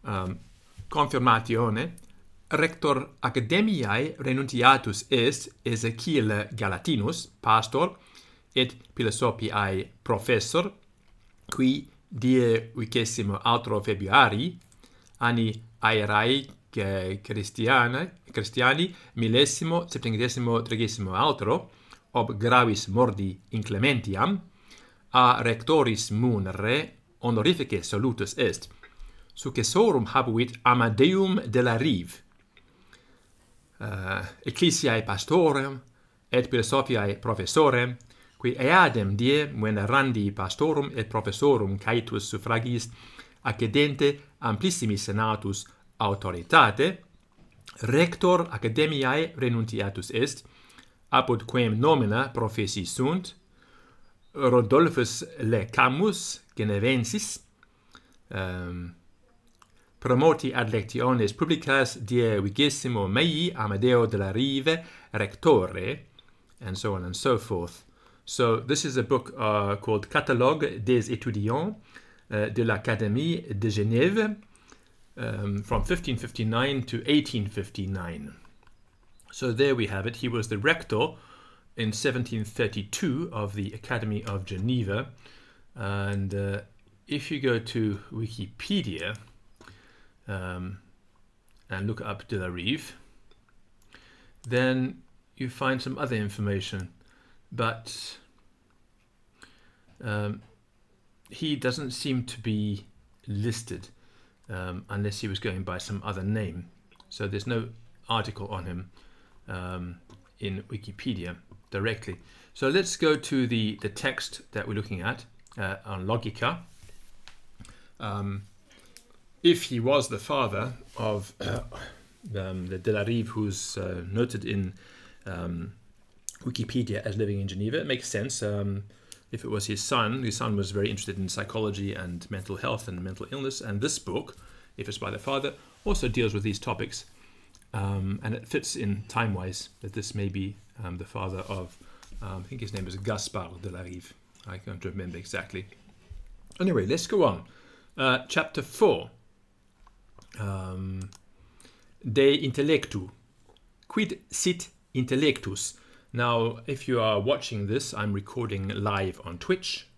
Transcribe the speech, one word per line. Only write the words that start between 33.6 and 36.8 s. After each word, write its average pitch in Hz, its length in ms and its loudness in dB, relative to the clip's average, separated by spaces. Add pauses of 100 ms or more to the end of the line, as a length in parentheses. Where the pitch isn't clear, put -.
uh, 95 440 -4 (220)
ecclesiae 117 580 2
pastorem 139 800 2 (500)
et 123 180 2
philosophiae 117 640 2